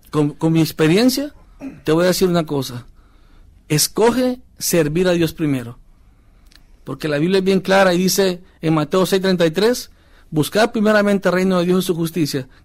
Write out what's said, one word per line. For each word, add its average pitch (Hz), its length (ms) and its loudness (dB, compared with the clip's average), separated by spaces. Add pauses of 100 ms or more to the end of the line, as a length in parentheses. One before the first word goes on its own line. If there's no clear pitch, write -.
Con, 147 220 -2
con 165 200 -2
mi 160 80 2
experiencia, 214 760 0 (520)
te 151 80 0
voy 170 100 2
a 180 40 2
decir 180 200 2
una 170 180 0
cosa. 131 420 -8 (800)
Escoge 240 720 0 (180)
servir 165 500 0
a 180 60 2
Dios 165 200 0
primero. 131 440 -6 (1080)
Porque 139 240 -8
la 147 120 -2
Biblia 180 200 0
es 190 60 0
bien 190 140 2
clara 190 340 2
y 175 60 0
dice 185 420 0 (200)
en 160 120 0
Mateo 160 320 0
seis 196 160 0
treinta 180 240 2
y 160 60 0
tres, 220 400 -2 (400)
"Buscad 202 400 0
primeramente 208 580 2
el 175 60 2
reino 185 240 0
de 170 60 0
Dios 180 180 2
y - 40 -4
su 180 80 -2
justicia", 165 520 -4 (180)